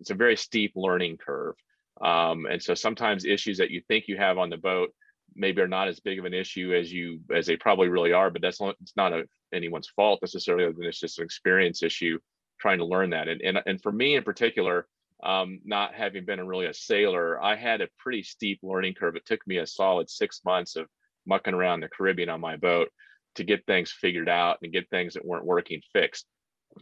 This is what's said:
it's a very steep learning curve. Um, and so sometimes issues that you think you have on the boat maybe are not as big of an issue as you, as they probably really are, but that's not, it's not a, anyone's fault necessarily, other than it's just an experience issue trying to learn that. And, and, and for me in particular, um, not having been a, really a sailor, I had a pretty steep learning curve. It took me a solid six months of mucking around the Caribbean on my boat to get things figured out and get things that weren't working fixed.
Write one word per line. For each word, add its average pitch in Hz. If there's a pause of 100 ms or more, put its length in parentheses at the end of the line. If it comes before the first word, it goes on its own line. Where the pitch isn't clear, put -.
it's -
a 104
very 113
steep 107
learning 90
curve. 73 (460)
Um, 82
and 85
so 90
sometimes 107
issues 98
that 92
you 87
think 110
you 98
have 95
on 90
the 82
boat 92 (440)
maybe 95
are 92
not 95
as 87
big 98
of 92
an 90
issue 92
as 87
you, 87 (140)
as 82
they 82
probably 95
really 87
are, 92
but 87
that's 90
not, 98
it's -
not 95
a, 82 (280)
anyone's 85
fault 104
necessarily, 90
other 82
than 85
it's 82
just -
an 85
experience 92
issue 82 (420)
trying 95
to 85
learn 92
that. 80
And, 85
and, 95
and 95
for 104
me 135
in 123
particular, 95 (360)
um, 95
not 101
having 98
been 95
a, 92
really 92
a 78
sailor, 90
I 104
had 113
a 90 (100)
pretty 120
steep 98
learning 92
curve. 85
It -
took -
me 92
a 80
solid 92
six -
months 90
of 80 (400)
mucking 95
around 90
the 80
Caribbean 90
on 82
my 80
boat 85 (460)
to 98
get 95
things 92
figured 87
out 85
and 85
get 90
things 90
that -
weren't 87
working 87 (100)
fixed. - (560)